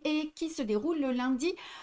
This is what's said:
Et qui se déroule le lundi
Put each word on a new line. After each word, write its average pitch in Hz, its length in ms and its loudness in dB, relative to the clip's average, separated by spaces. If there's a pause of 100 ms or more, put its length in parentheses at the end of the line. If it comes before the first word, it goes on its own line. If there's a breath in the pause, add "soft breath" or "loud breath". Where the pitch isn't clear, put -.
Et 302 300 0
qui 330 140 -4
se 311 140 -4
déroule 233 380 2
le 262 120 2
lundi 262 420 2 (280 loud breath)